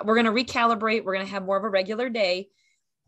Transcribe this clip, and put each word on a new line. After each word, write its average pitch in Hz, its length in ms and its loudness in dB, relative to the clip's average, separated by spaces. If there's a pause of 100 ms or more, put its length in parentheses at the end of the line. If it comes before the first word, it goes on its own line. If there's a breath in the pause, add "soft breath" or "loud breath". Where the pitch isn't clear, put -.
we're 214 100 2
gonna 226 160 4
recalibrate. 226 720 0
We're 190 100 -2
gonna 190 120 -2
have 196 200 -6
more 196 120 0
of 190 60 -2
a 220 60 -4
regular 208 400 -2
day," 196 400 -2 (580)